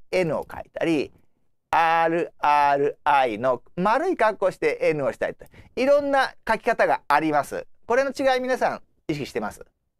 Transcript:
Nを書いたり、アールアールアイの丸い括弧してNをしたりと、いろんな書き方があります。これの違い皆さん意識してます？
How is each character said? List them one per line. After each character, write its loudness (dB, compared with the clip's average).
N 0
を -6
書 -12
い -16
た -6
り、 0
ア 2
ー 0
ル -2
ア 2
ー 2
ル -2
ア 2
イ -4
の -2
丸 0
い -2
括 0
弧 0
し -12
て -2
N 0
を -2
し -14
た -2
り -8
と、 -20
い 0
ろ 4
ん -4
な 0
書 0
き -14
方 2
が 0
あ 4
り 2
ま 2
す。 -8
こ 0
れ 2
の -4
違 0
い -2
皆 -4
さ 0
ん -14
意 -4
識 -6
し -12
て -4
ま -6
す？ -20